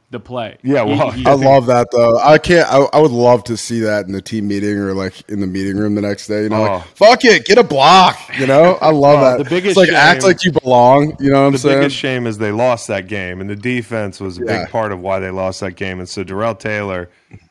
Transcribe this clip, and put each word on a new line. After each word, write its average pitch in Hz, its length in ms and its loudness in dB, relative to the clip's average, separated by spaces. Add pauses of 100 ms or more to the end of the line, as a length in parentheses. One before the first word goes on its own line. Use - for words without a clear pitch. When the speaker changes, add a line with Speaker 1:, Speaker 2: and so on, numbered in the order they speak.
(100)
Speaker 1:
the 123 100 -12
play. 120 440 -12
Speaker 2:
Yeah, 131 200 0
Speaker 1:
He, 107 140 -2
Speaker 2:
well, - 140 -2
Speaker 1:
he 120 120 -6
Speaker 3:
I 135 100 4
love 135 320 4
that 120 260 2
though. 117 260 4
I 147 200 6
can't. 165 320 2
I, 135 100 4 (120)
I 147 80 2
would 156 120 2
love 120 320 2
to 113 120 -8
see 117 240 -8
that 107 260 -2
in 95 60 -10
the 95 80 -8
team 107 280 -8
meeting 101 280 -4
or, 98 180 -4
like, 95 200 -6 (160)
in 104 100 -6
the 98 60 -4
meeting 98 300 -6
room 104 180 -2
the 104 80 -2
next 101 240 -6
day. 107 160 -4
You 107 80 -4
know, 107 60 -2 (100)
Speaker 2:
Oh. 98 120 -4
Speaker 3:
like, 85 60 -16 (120)
"Fuck 240 280 4
it, 196 220 4
get 196 100 2
a 240 60 6
block." 151 560 4 (200)
You 135 80 -2
know, 156 360 4
I 156 80 2
love 143 300 4
Speaker 2:
Well, 127 180 2
Speaker 3:
that. 143 60 -4
Speaker 2:
the 127 40 -12
biggest 180 220 -2
Speaker 3:
It's 175 80 0
like, 180 100 6
act 156 320 2
Speaker 2:
shame, 190 80 2
Speaker 3:
like 180 160 0
you 180 80 -2
belong. 131 680 2
You 139 120 -2
know 139 120 4
what 139 40 4
I'm 139 60 2
Speaker 2:
the 139 60 0
Speaker 3:
saying? 135 200 0
Speaker 2:
biggest 139 180 -2
shame 127 300 -6
is 110 100 -6
they 104 160 -4
lost 117 360 -2
that 98 180 -6
game, 92 340 -10
and 98 80 -10
the 104 80 -10
defense 113 640 -8
was 92 180 -10
a 117 60 -10
Speaker 3:
Yeah. 104 200 -4
Speaker 2:
big - 80 -12
part 110 200 -4
of 90 80 -10
why 95 200 -4
they 95 100 -8
lost 95 300 -8
that 95 160 -10
game. 92 220 -10
And 90 100 -12
so 98 160 -10
Darrell 101 320 -6
Taylor, 101 520 -8 (420)